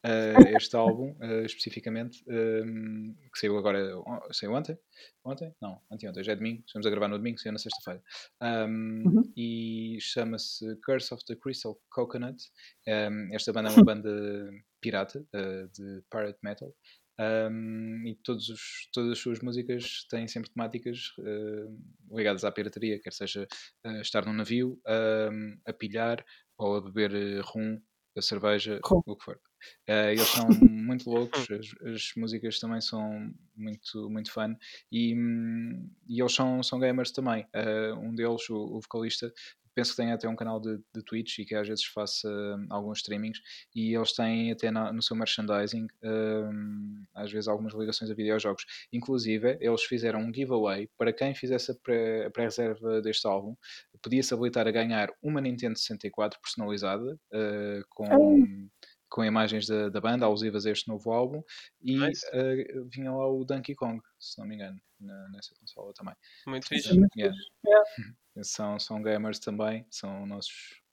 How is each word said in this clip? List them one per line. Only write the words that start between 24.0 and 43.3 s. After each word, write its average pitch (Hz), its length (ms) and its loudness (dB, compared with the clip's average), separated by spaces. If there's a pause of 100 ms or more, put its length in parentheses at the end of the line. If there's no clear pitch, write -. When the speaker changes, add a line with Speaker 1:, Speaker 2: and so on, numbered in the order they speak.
Speaker 1:
estar 104 240 0
num 107 80 -4
navio, 120 540 -2
ahm, 107 800 0
a 113 80 -8
pilhar 113 500 -4 (340)
ou 101 200 0
a 101 40 -2
beber, 98 320 -2
eh, 101 300 -2
rum, 110 340 -6 (400)
a 101 40 -4
cerveja, 104 640 0
Speaker 2:
Rum. 175 200 6
Speaker 1:
o 104 120 -8
que - 80 -20
for. - 120 -12 (520)
Ah, 107 220 4
eles 110 160 4
são 117 200 2
Speaker 2:
<laughs> - 240 12
Speaker 1:
muito 127 380 -2
loucos, 233 420 0
as, 107 160 -6 (260)
as - 220 -6
músicas 113 440 -4
também 113 220 -4
são 107 480 -4 (260)
muito, 107 540 -10
muito 110 220 -6
fun 110 240 -2 (360)
e, 117 240 2
hum, 117 720 -2 (180)
e 120 140 -2
eles 123 120 2
são, 127 300 2
são 127 160 -2
gamers 127 320 2
também. 117 420 -2
Ah, 110 440 0
um 113 180 -8
deles, 117 340 -2
o, 107 280 -4
o - 20 -6
vocalista, 113 540 -4 (400)
penso 120 180 0
que - 60 -6
tem 117 160 0
até 113 160 -4
um 113 80 -2
canal 113 240 -4
de, 110 160 -4 (180)
de 110 80 -8
Twitch 113 360 -6
e 104 60 -8
que - 100 -8
às 104 120 -2
vezes 107 160 -4
faça, 104 460 -4
hum, 101 400 -4
alguns 104 300 -4
streamings 107 420 -6 (340)